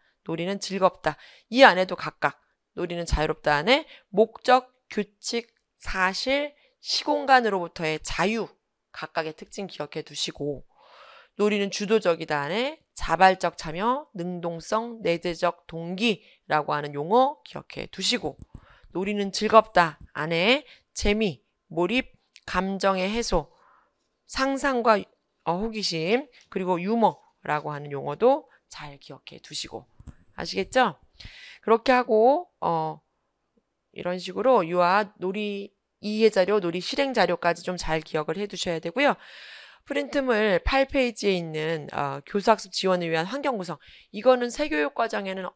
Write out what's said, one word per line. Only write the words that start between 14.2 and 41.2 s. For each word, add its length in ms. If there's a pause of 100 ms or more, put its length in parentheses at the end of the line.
내재적 640
동기라고 1080
하는 200
용어 500
기억해 460
두시고 460 (540)
놀이는 420
즐겁다 640 (140)
안에 520 (300)
재미, 480 (240)
몰입, 460 (340)
감정의 640
해소, 420 (760)
상상과, 760 (420)
어, 140
호기심, 720 (200)
그리고 320
유머라고 920
하는 180
용어도 580 (200)
잘 300
기억해 440
두시고 440 (500)
아시겠죠? 600 (680)
그렇게 300
하고, 560 (120)
어, 400 (920)
이런 260
식으로 500
유아 500
놀이 560 (260)
이해 300
자료, 300
놀이 200
실행 340
자료까지 480
좀 140
잘 240
기억을 360
해 100
두셔야 320
되고요. 360 (720)
프린트물 800
팔 220
페이지에 460